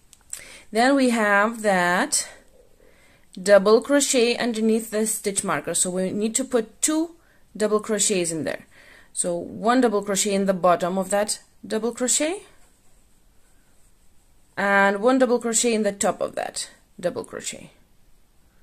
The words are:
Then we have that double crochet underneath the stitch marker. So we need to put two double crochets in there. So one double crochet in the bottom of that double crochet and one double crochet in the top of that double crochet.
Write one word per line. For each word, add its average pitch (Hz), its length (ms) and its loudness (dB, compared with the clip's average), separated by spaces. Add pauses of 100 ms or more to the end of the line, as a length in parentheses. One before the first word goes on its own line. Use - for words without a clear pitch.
(720)
Then 247 240 4
we 262 140 4
have 214 520 2
that 190 640 0 (1120)
double 202 400 6
crochet 277 560 2
underneath 220 540 0
the 214 160 -2
stitch 208 380 -4
marker. 165 280 -4
So 180 160 0
we 185 220 -2
need 220 240 -2
to 262 100 -2
put 233 380 -4
two 320 320 -2 (420)
double 208 220 0
crochets 196 540 -2
in 156 100 -4
there. - 240 -6 (460)
So 175 240 -4
one 208 440 0
double 208 220 2
crochet 202 320 -2
in 196 120 0
the 196 60 2
bottom 180 460 2
of 185 120 -4
that 202 300 -2 (260)
double 220 260 -4
crochet 294 480 -2 (2250)
and 196 460 2
one 254 160 4
double 240 200 2
crochet 233 360 0
in 214 80 0
the 202 100 0
top 196 300 -2
of - 120 -4
that - 360 -8 (280)
double - 240 -6
crochet. - 480 -14 (920)